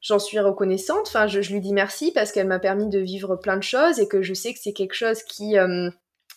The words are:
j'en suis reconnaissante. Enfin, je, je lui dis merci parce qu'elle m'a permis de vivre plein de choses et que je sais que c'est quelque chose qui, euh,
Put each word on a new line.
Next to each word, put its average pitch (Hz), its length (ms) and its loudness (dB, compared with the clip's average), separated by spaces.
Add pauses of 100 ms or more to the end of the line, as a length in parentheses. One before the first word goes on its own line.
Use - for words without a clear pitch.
j'en 208 180 2
suis 208 200 -4
reconnaissante. 196 680 0
Enfin, 214 200 2
je, 196 140 0
je 185 120 -4
lui 202 80 -2
dis 196 120 -2
merci 202 380 0
parce 214 200 0
qu'elle 190 160 0
m'a 185 120 0
permis 202 300 0
de 196 100 2
vivre 190 360 -4
plein 190 220 0
de 196 60 -4
choses 285 360 2
et 202 80 2
que 202 140 2
je 185 120 -4
sais 226 200 -6
que - 80 -18
c'est 202 120 -6
quelque 190 220 -6
chose 220 280 -2
qui, 208 340 -2
euh, 180 320 2 (480)